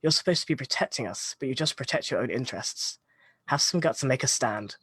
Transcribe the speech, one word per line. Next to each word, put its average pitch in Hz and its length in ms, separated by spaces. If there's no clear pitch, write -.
You're 156 100
supposed 170 300
to - 40
be - 80
protecting - 520
us, - 320
but 139 100
you 131 60
just 151 220
protect - 340
your 98 100
own 120 100
interests. - 680
Have 143 140
some - 180
guts 156 220
and 139 60
make 127 140
a 127 60
stand. 107 540